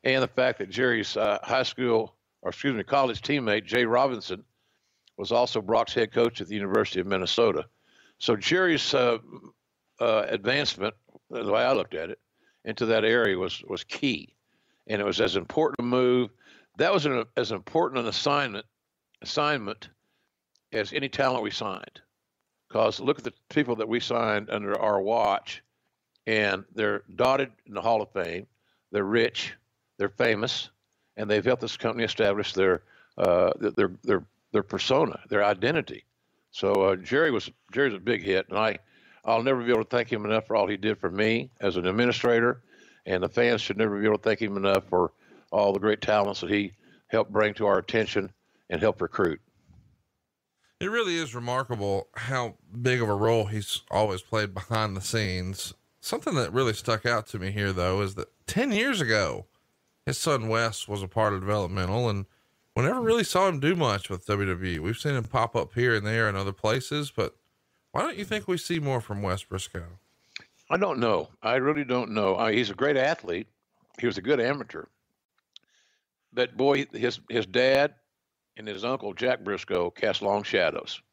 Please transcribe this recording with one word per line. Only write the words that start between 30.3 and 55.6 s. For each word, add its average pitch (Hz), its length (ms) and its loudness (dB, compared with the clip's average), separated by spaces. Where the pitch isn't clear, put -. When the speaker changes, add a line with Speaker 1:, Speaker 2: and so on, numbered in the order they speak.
Speaker 1:
and 107 120 -6
they've 104 140 4
helped 123 180 2
this - 160 -6
company 117 260 -2
establish 104 500 0
their, 95 300 4
uh, 90 420 4
th-, - 160 -2
their, 92 160 2
their, 101 200 0
their 104 120 2
persona, 131 560 0
their 104 140 2
identity. 104 600 0
So, 98 220 0
uh, 95 120 4
Jerry 135 360 0
was, 110 180 -4
Jerry's 131 240 0
a 95 40 -8
big 101 240 -2
hit, 95 260 0
and 95 80 -4
I, 107 220 0
I'll 113 180 2
never 127 200 2
be 120 80 2
able 113 120 4
to - 60 -8
thank 120 220 0
him 107 140 -4
enough 110 220 0
for - 80 0
all 104 120 4
he 101 100 -2
did 104 220 -2
for 90 120 -2
me 110 480 0
as 95 160 0
an 90 100 0
administrator, 117 760 2
and 92 180 0
the 87 60 -2
fans 120 320 2
should 98 160 -6
never 104 220 0
be 104 60 0
able 107 120 4
to - 60 -4
thank 110 180 0
him 101 160 -4
enough 98 300 2
for 90 240 2
all 101 220 4
the 98 60 0
great 107 220 0
talents 101 400 2
that - 100 -6
he 101 220 -2
helped 110 240 0
bring 107 240 2
to 107 100 -2
our 98 140 4
attention 101 520 -2
and 90 120 -2
help 107 200 0
recruit. 87 400 0
Speaker 2:
It 180 100 -4
really 214 280 0
is 135 180 -6
remarkable 120 800 -2
how 120 400 -4
big 123 200 2
of 110 80 0
a 101 60 2
role 110 320 4
he's 104 340 -6
always 98 300 2
played 104 320 -2
behind 107 420 -2
the 92 60 -6
scenes. 92 720 -4